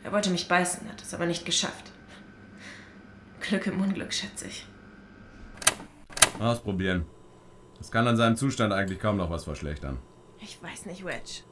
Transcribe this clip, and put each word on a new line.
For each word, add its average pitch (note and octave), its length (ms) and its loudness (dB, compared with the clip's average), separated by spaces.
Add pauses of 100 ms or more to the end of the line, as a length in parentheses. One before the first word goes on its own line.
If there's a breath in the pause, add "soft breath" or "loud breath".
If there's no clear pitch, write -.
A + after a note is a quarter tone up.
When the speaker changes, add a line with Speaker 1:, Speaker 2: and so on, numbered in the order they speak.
Speaker 1:
Er - 80 -6
wollte G3 180 4
mich F3 180 0
beißen, F3+ 400 2
hat - 140 -12
es - 100 -10
aber - 140 -2
nicht E3+ 180 0
geschafft. - 460 0 (1500 loud breath)
Glück - 260 2
im F#3+ 120 0
Unglück, G3 360 0
schätze - 320 -4
ich. - 200 -12 (1700)
Speaker 2:
Ausprobieren. F#2+ 640 2 (760)
Es - 120 -12
kann A#2 180 4
an A#2 80 6
seinem A#2 200 8
Zustand A#2+ 360 2
eigentlich F#2+ 260 0
kaum G#2 200 2
noch F2 100 2
was D#2+ 160 -2
verschlechtern. D2 540 -4 (400)
Speaker 1:
Ich - 240 -16
weiß - 240 -12
nicht, F#3+ 180 -10
Wedge. - 480 -8